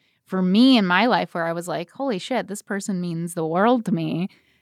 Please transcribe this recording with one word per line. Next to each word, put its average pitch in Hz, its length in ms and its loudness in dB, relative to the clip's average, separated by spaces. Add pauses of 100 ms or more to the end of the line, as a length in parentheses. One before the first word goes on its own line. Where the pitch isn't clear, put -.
(260)
for 185 160 -4
me 233 360 6
in 202 100 2
my 185 180 4
life 180 300 0
where 170 100 -2
I 165 80 -2
was 175 140 -8
like, 165 240 -6
"Holy 269 280 -4
shit, 240 280 -4
this 202 160 -12
person 196 360 -6
means 170 360 -6
the 160 100 -2
world 214 400 2
to 175 80 -2
me." 165 360 -2 (320)